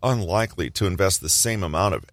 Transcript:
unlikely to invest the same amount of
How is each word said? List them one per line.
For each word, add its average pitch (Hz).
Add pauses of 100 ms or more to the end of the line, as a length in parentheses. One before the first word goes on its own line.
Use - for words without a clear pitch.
unlikely 107
to -
invest 92
the 73
same 110
amount 85
of 50